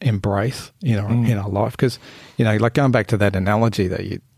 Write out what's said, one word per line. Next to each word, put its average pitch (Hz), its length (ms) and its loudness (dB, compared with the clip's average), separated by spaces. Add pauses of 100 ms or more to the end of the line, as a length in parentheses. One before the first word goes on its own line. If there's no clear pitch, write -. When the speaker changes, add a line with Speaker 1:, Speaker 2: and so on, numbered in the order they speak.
Speaker 1:
embrace, 101 680 -2 (100)
you 127 160 0
know, 101 120 -2
Speaker 2:
Mm. 117 200 0
Speaker 1:
in 117 100 2
our 101 100 -6
life. 104 280 -2
'Cause, 123 220 0 (380)
you 117 80 2
know, 107 120 2
like, 113 180 2
going 139 180 2
back 113 160 2
to 113 80 0
that 98 180 2
analogy 104 540 0
that 87 180 -4
you, 98 140 -8 (180)